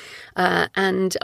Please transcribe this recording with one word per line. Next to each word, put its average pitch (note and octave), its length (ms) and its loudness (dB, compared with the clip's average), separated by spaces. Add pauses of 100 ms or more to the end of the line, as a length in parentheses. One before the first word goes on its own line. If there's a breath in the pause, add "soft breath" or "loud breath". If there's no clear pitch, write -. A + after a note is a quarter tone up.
(360 loud breath)
uh, F3+ 400 2
and F#3+ 480 0